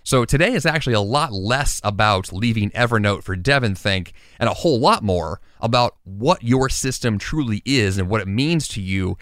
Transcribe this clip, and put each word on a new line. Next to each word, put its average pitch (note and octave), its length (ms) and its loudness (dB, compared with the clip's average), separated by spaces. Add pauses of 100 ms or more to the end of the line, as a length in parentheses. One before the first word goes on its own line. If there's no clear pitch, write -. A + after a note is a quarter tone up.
So B2 200 4
today E3+ 260 2
is F#3 140 0
actually D3+ 260 0
a G#2+ 80 4
lot B2+ 320 0
less A2+ 500 -2
about G#2 480 2
leaving G#2 420 0
Evernote A2 500 2
for F#2+ 140 -6
Devon A#2+ 380 0
Think F#2+ 380 -4 (260)
and A#2 120 0
a F2+ 40 -2
whole D3 240 2
lot F3+ 240 2
more F2 380 -2 (220)
about A#2+ 420 0
what G#2+ 380 -2
your C3 260 2
system B2 480 -2
truly A2+ 480 -4
is G#2+ 320 2
and F#2 140 -2
what A2 100 0
it F#2+ 80 -6
means C#3+ 400 0
to G#2+ 140 -8
you F#2+ 400 -2